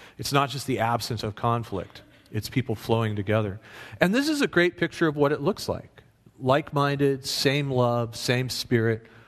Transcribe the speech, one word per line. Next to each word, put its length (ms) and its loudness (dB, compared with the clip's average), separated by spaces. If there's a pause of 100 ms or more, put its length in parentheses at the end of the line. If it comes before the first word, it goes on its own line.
(200)
It's 140 -6
not 160 2
just 180 -10
the 100 0
absence 460 -2
of 120 -4
conflict. 680 -4 (280)
It's 180 -6
people 260 -2
flowing 400 0
together. 440 0 (400)
And 140 4
this 160 2
is 120 0
a 60 2
great 300 2
picture 300 0
of 80 0
what 160 4
it 100 -2
looks 260 -2
like. 360 -8 (360)
Like-minded, 840 0
same 460 0
love, 440 2
same 340 0
spirit, 580 0 (200)